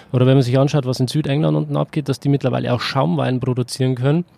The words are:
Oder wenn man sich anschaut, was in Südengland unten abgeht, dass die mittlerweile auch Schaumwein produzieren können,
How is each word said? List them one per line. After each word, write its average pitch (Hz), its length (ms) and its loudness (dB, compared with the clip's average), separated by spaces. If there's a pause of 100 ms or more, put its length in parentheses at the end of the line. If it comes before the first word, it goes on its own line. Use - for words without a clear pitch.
(120)
Oder 127 140 4
wenn 131 80 6
man 139 80 6
sich 120 160 0
anschaut, 131 280 2
was 127 140 -2
in 123 80 0
Südengland 151 480 0
unten 151 200 -4
abgeht, 147 320 -4
dass 135 120 -2
die - 100 -4
mittlerweile 127 420 0
auch 120 80 0
Schaumwein 135 600 -2
produzieren 127 560 -2
können, 143 280 0 (140)